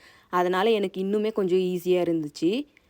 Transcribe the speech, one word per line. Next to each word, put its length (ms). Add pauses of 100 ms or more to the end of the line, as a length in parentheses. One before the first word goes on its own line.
(280)
அதனால 420
எனக்கு 320
இன்னுமே 300
கொஞ்சம் 260
ஈஸியா 500
இருந்துச்சு. 580 (240)